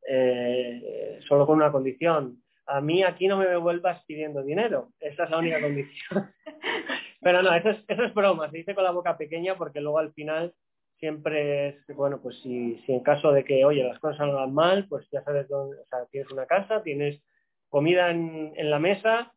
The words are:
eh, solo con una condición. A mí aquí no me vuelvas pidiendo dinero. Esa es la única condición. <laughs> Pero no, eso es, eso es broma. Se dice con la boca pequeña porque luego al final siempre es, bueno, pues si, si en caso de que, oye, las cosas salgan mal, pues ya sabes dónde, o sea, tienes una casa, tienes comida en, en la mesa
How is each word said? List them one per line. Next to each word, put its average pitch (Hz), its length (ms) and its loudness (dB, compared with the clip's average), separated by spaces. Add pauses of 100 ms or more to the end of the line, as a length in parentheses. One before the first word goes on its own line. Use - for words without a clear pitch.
eh, 123 1080 0 (100)
solo 143 180 6
con 156 100 6
una 151 160 6
condición. 131 720 -2 (240)
A 139 140 -2
mí 160 220 2
aquí 185 260 2
no 196 100 2
me 185 180 2
vuelvas 175 500 -2
pidiendo 151 360 -8
dinero. 160 480 -2 (100)
Esa 151 240 -4
es 160 60 -8
la 160 80 0
única 165 220 0
condición. 143 680 -4 (140)
<laughs> - 760 -8
Pero 180 220 4
no, 185 120 4
eso 170 160 2
es, 214 80 -2 (100)
eso 175 160 -2
es 151 100 -6
broma. 175 360 2
Se 160 80 -12
dice 180 160 -10
con 196 100 0
la 185 60 2
boca 175 260 -2
pequeña 165 400 -6
porque 151 240 -8
luego 147 180 -2
al 156 140 -2
final 156 400 -6 (460)
siempre 151 680 -2
es, 143 180 -14 (100)
bueno, 139 260 -2
pues - 200 -12
si, 123 440 -6
si 139 60 0
en 123 80 0
caso 147 320 4
de 139 120 4
que, 135 200 4
oye, 143 200 4
las 123 140 -4
cosas 151 200 -6
salgan 139 360 -2
mal, 185 340 4
pues 139 220 -8
ya 139 120 -6
sabes 143 260 -2
dónde, 139 300 -6
o - 80 -20
sea, 123 240 -8
tienes 139 220 -10
una 131 140 -8
casa, 196 360 0
tienes 147 400 -4 (460)
comida 175 420 4
en, 160 460 -4
en 151 140 -2
la 147 80 2
mesa 214 580 0